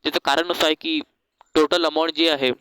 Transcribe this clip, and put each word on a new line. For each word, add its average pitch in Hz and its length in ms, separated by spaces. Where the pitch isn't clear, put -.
त्याचं 156 220
कारण 151 260
असं 170 160
आहे 156 80
की 160 260
टोटल 160 300
अमाऊंट 160 260
जी 160 180
आहे 135 320